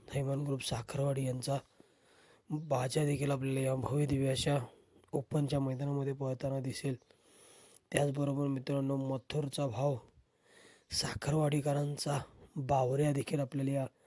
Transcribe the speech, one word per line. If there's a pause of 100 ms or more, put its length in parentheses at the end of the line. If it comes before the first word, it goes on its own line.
(120)
थैमान
ग्रुप
साखरवाडी
यांचा (920)
बाजा
देखील
आपल्याला
या
भव्य
दिव्य
अशा (540)
ओपनच्या
मैदानामध्ये
पळताना
दिसेल. (960)
त्याचबरोबर
मित्रांनो,
मथुरचा
भाव, (960)
साखरवाडीकरांचा (380)
बावऱ्या
देखील
आपल्याला
या (200)